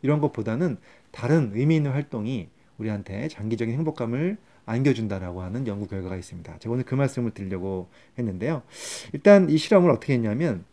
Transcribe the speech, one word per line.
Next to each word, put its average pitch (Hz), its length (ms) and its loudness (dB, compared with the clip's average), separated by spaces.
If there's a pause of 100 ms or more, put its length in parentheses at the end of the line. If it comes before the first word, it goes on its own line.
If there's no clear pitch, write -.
이런 147 160 2
것보다는 123 580 -2 (340)
다른 127 440 2
의미 147 220 4
있는 147 140 0
활동이 127 580 -4 (280)
우리한테 107 520 -6
장기적인 113 440 -4
행복감을 151 640 -2 (280)
안겨준다라고 107 760 0
하는 113 260 -6
연구 101 200 -4
결과가 95 280 -6
있습니다. 85 440 -14
제가 113 140 -6
오늘 123 100 -2
그 131 120 -4
말씀을 127 360 0
드리려고 95 580 -6 (280)
했는데요. 117 460 -4 (500)
일단 190 360 8
이 156 80 4
실험을 180 340 6
어떻게 135 220 0
했냐면 113 580 0